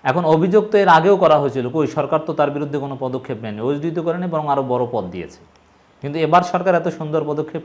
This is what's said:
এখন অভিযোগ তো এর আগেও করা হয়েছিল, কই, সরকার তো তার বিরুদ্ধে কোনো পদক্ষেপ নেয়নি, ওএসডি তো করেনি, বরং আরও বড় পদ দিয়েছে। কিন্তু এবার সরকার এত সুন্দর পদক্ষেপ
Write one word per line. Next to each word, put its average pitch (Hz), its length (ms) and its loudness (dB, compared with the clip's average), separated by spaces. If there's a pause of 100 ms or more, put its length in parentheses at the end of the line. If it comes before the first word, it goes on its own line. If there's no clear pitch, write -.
এখন 143 220 0
অভিযোগ 180 460 4
তো 214 80 4
এর 196 100 4
আগেও 170 280 6
করা 156 220 4
হয়েছিল, 127 300 -2
কই, 147 180 0
সরকার 151 400 -2
তো 160 60 -6
তার 147 180 0
বিরুদ্ধে 143 280 -6
কোনো 135 220 -8
পদক্ষেপ 127 420 -6
নেয়নি, 107 180 -10
ওএসডি 147 300 -2
তো 165 120 -6
করেনি, 170 240 -4
বরং 156 220 -4
আরও 139 140 0
বড় 123 300 -2
পদ 107 120 -4
দিয়েছে। 87 340 -12 (640)
কিন্তু 143 180 -8
এবার 165 240 4
সরকার 180 320 0
এত 175 140 0
সুন্দর 156 380 -4
পদক্ষেপ 151 380 -6